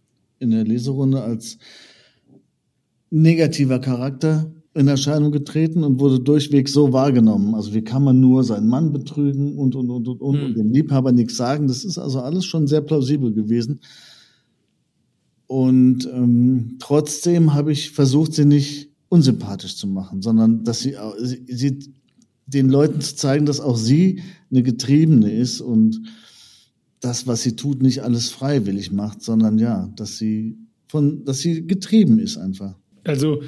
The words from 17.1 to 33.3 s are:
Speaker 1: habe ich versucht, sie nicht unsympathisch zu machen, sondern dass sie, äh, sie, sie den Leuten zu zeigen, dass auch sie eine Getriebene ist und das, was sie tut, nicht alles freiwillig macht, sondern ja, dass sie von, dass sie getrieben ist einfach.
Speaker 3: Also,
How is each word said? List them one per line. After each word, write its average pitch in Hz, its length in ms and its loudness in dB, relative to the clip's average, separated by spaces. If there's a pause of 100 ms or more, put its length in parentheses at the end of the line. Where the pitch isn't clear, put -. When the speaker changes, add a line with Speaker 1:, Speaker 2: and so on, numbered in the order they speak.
Speaker 1:
habe 147 200 0
ich - 180 -6
versucht, 147 420 2
sie 151 140 2
nicht 143 420 0 (200)
unsympathisch 101 680 0
zu 101 100 -10
machen, 95 360 -8
sondern 113 420 2
dass 117 160 -4
sie, 131 140 -6
äh, 101 60 -16 (180)
sie, 123 300 -8
sie 139 300 -4 (680)
den 135 240 2
Leuten 143 300 2
zu - 160 -8
zeigen, 147 280 0
dass 147 160 -2
auch 120 160 -2
sie 151 460 2 (280)
eine 127 120 2
Getriebene 135 680 2
ist 120 300 -4
und 110 400 2 (1000)
das, 123 260 -6
was 117 160 -4
sie 113 140 -2
tut, 131 260 -4
nicht 131 200 2
alles 117 280 -2
freiwillig 98 640 -4
macht, 101 300 -6
sondern 110 360 2
ja, 104 380 -2
dass 107 220 -12
sie 110 380 -6 (320)
von, 151 360 -2
dass 135 160 -6
sie 165 260 -4
getrieben 190 520 2
ist - 200 -6
einfach. 95 380 -10 (280)
Speaker 3:
Also, 147 440 -2